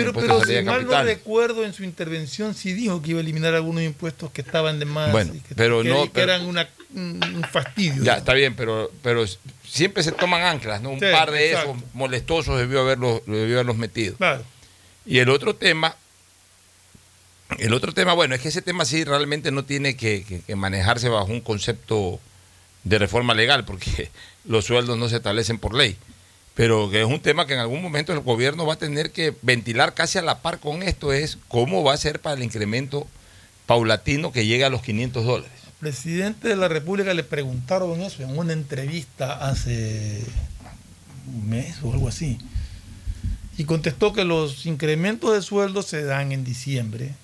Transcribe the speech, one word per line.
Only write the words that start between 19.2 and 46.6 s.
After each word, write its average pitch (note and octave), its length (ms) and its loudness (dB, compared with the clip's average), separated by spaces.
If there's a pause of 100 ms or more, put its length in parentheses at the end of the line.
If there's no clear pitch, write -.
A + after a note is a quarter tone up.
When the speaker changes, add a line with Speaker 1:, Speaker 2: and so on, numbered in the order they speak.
Speaker 1:
no C3+ 140 -2
tiene C#3 300 -2
que, G#2+ 280 -2
que, F2+ 180 -10
que G#2 140 -8
manejarse G2 540 2
bajo G#2 220 2
un A#2+ 100 -4
concepto G#2 760 -2 (640)
de G#2 140 4
reforma A2+ 380 2
legal, A#2 300 4
porque F#2+ 440 -6 (180)
<laughs> - 180 -20
los A2+ 200 2
sueldos A#2+ 320 2
no A#2 120 0
se A#2 80 0
establecen A2+ 420 -2
por G#2+ 160 -4
ley, B2 200 2 (600)
pero A2 340 4
que G#2 120 2
es A2+ 40 4
un C3+ 140 2
tema D#3 260 2
que C#3 80 -4
en C3 60 -2
algún B2 220 -4
momento D#3 320 -4
el D3 80 -2
gobierno B2+ 440 0
va D3+ 80 2
a D#3 40 -8
tener D3+ 340 -4
que D#3+ 300 -2
ventilar A#2+ 520 2
casi E3 240 -2
a F#3 40 0
la C#3+ 200 0
par E3+ 180 -4
con D3 220 -6
esto, D#3 320 -2
es C#3+ 240 -2 (100)
cómo D#3 360 2
va C#3 100 6
a D3 40 0
ser D3+ 240 -2
para D3+ 140 -2
el C3 80 -4
incremento A#2 600 -4 (600)
paulatino A#2 680 2
que B2 140 0
llegue A#2 180 4
a C3+ 60 4
los B2+ 120 -2
quinientos A#2+ 440 -2
dólares. A#2+ 260 0 (140)
Speaker 2:
El - 80 -20 (180)
presidente F3+ 560 -4
de A3+ 80 2
la F#3 120 2
República F#3 460 0
le E3 100 0
preguntaron D#3+ 800 -2
eso F#3 220 -8
en C3 140 -6
una E3 160 0
entrevista C#3+ 920 -6
hace A2 760 -2 (1040)
un A2+ 220 -6
mes A#2 340 -4
o A#2 80 -2
algo C3 160 2
así, A#2+ 320 -4 (1160)
y D#3+ 80 -2
contestó D#3+ 480 0
que G#3 100 0
los D#3+ 420 0
incrementos E3 680 0
de G#3 80 2
sueldo G3+ 400 0
se D#3 220 -6
dan C#3 280 -2
en C3+ 120 -2
diciembre B2+ 680 -4 (120)